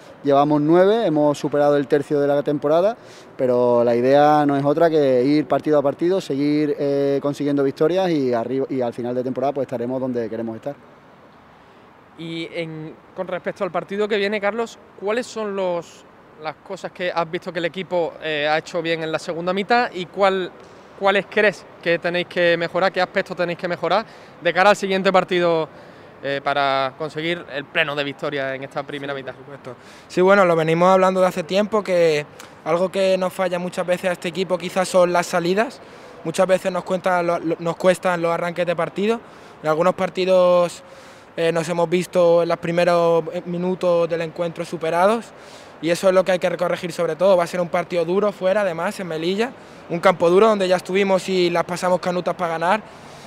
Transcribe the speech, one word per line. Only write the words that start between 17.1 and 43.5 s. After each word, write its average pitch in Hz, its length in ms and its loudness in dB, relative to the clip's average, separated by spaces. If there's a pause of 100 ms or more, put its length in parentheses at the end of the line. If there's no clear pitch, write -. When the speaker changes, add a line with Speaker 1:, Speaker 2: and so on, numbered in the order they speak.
Speaker 2:
has 165 180 -2
visto 175 240 -8
que 175 60 -4
el 170 60 -4
equipo, 170 480 -2 (100)
eh, 151 260 -2
ha 151 80 2
hecho 165 240 -6
bien 165 220 -2
en 160 80 -4
la 156 80 -2
segunda 175 340 -6
mitad 233 400 0
y 180 140 -8
cuál, 190 440 0 (480)
cuáles 196 300 2
crees 214 360 2 (160)
que 170 180 0
tenéis 175 280 -4
que 170 300 0
mejorar, 175 340 0
qué 180 100 -2
aspectos 180 360 -4
tenéis 175 220 -4
que 190 80 -8
mejorar 175 380 -2 (360)
de 165 120 0
cara 190 180 6
al 196 40 6
siguiente 190 360 0
partido, 175 580 2 (560)
eh, 139 160 -4
para 135 560 0
conseguir 160 560 -6
el 143 120 -8
pleno 156 300 -4
de 147 100 -4
victoria 139 500 -6
en 135 80 -12
esta 139 180 -10
primera 139 320 -10
Speaker 3:
Sí, 135 60 -10
Speaker 2:
mitad? 127 140 -14
Speaker 3:
por 127 100 -20
supuesto. 135 320 -18 (320)
Sí, - 140 -2
bueno, 190 240 6
lo 170 100 4
venimos 165 320 2
hablando 190 320 4
de 185 80 4
hace 180 160 -4
tiempo, 202 400 -2
que 165 420 2 (380)
algo 175 240 0
que 190 300 0
nos 185 160 -2
falla 180 260 -2
muchas 180 260 -6
veces 180 240 -2
a 175 40 0
este 175 160 -6
equipo 180 280 -4
quizás 180 300 -4
son 180 240 4
las 175 140 2
salidas. 185 560 -2 (420)
Muchas 180 240 0
veces 185 240 0
nos 175 140 -6
cuentan 180 420 -2
lo, 170 120 0
lo, 160 200 -4
nos 170 160 -4
cuestan 180 460 0
los 170 100 0
arranques 170 340 -4
de 170 80 -2
partido. 190 460 -2 (420)
En 151 60 -4
algunos 170 280 2
partidos, 180 840 2 (540)
eh, 165 160 0
nos 165 160 -2
hemos 170 220 0
visto 170 540 4
en 170 40 0
los 165 100 0
primeros, 170 760 2
eh, 175 120 -6
minutos 175 600 0